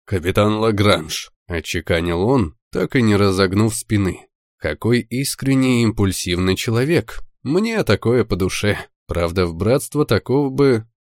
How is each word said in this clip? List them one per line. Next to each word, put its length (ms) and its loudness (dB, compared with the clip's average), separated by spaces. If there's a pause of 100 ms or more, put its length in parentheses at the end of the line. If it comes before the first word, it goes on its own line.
капитан 520 0
Лагранж», 760 2 (160)
отчеканил 760 -2
он, 320 2 (180)
так 240 -2
и 60 2
не 140 4
разогнув 580 2
спины. 540 -4 (320)
Какой 400 -2
искренний 800 0
и 40 2
импульсивный 720 0
человек. 680 -2 (180)
Мне 420 -2
такое 400 2
по 120 -4
душе. 420 -2 (300)
Правда, 400 -2
в 80 -8
братство 500 0
такого 460 0
бы 340 2 (180)